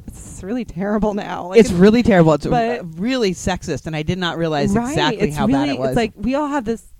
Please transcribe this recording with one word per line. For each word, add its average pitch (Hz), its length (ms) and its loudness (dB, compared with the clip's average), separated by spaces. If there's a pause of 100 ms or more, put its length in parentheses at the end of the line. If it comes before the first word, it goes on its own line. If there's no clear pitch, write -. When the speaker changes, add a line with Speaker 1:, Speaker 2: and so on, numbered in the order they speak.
Speaker 1:
it's - 340 -16
really 214 220 -8
terrible 202 500 -2
now. 180 360 -8
Like, 196 100 8
Speaker 2:
It's 247 140 6
really 214 280 6
terrible. 180 340 6
It's 143 120 -6
Speaker 1:
but 240 320 0
Speaker 2:
r-, - 60 -12
really 196 480 -2
sexist, 175 540 -6
and 160 100 -6
I 156 60 -6
did 175 160 -4
not 170 180 -4
realize 156 360 -2
Speaker 1:
Right, 240 140 0
Speaker 2:
exactly 196 400 0
Speaker 1:
it's 147 80 -4
Speaker 2:
how 147 120 0
bad 269 160 2
Speaker 1:
really, 294 80 -2
Speaker 2:
it 247 80 -4
was. 262 100 -2
Speaker 1:
it's 254 80 0
like 220 180 -2
we 233 200 -4
all 294 120 -2
have 285 160 -4
this 220 220 -6 (140)